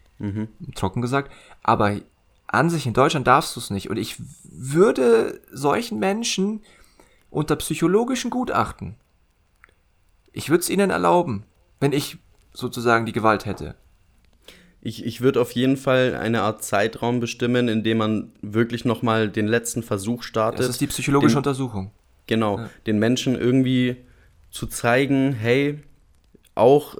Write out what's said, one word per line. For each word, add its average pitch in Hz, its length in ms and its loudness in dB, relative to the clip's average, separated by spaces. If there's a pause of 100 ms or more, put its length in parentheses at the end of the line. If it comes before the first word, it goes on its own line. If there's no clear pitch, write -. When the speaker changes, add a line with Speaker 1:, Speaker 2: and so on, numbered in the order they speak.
(180)
Speaker 1:
Mhm. 104 300 -6 (260)
Speaker 2:
Trocken - 260 -4
gesagt. 131 300 -2 (320)
Aber 107 320 2 (540)
an 147 220 2
sich 151 180 -2
in 107 60 -2
Deutschland 135 340 2
darfst 139 260 4
du's - 160 -10
nicht. 98 180 -6
Und 110 80 -4
ich 110 200 -6 (260)
würde 220 1000 2 (120)
solchen 214 480 -2
Menschen 208 640 -2 (680)
unter 151 240 -2
psychologischen 220 760 0
Gutachten, 113 680 -4 (1400)
ich 107 180 -8
würd's 175 180 2
ihnen 190 220 0
erlauben, 170 540 2 (340)
wenn 143 140 2
ich - 260 -4 (340)
sozusagen 120 540 0
die 113 60 -6
Gewalt 107 340 0
hätte. 76 300 -10 (1080)
Speaker 1:
Ich, 110 220 -10
ich 113 160 -10
würd 131 160 2
auf 120 160 0
jeden 131 240 2
Fall 127 400 0
eine 110 240 -2
Art 107 240 -2
Zeitraum 113 560 0
bestimmen, 123 480 0
in 110 160 0
dem 113 140 2
man 107 420 -2
wirklich 117 460 -2
nochmal 113 420 0
den 107 180 -2
letzten 117 360 -2
Versuch 113 400 -4
startet. - 380 -2
Speaker 2:
Das 127 100 2
ist 120 100 -8
die 143 60 0
psychologische 143 480 2
Speaker 1:
Den 143 40 2
Speaker 2:
Untersuchung. 127 520 -4 (360)
Speaker 1:
Genau, 110 340 0
Speaker 2:
Ja. 110 100 -10 (160)
Speaker 1:
den 107 120 0
Menschen 123 400 0
irgendwie 127 580 2 (540)
zu - 160 -10
zeigen, 135 680 2
hey, 139 460 0 (760)
auch 139 460 4